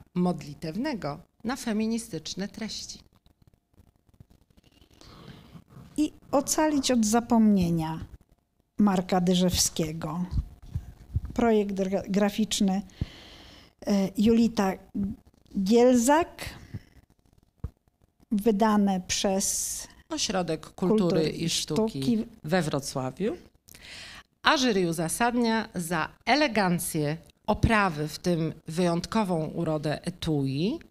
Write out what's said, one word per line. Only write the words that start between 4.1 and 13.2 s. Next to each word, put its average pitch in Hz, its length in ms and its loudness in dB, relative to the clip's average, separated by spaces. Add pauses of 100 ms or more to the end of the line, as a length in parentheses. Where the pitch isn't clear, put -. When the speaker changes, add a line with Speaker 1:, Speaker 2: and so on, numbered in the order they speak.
Speaker 2:
I 302 160 -2 (180)
Ocalić 285 600 2
od 233 160 4
zapomnienia 202 1000 2 (720)
Marka 190 420 4
Dyrzewskiego. 175 1040 0 (1120)
Projekt 214 400 2
gra-, 190 340 -2
graficzny, 202 760 0 (1040)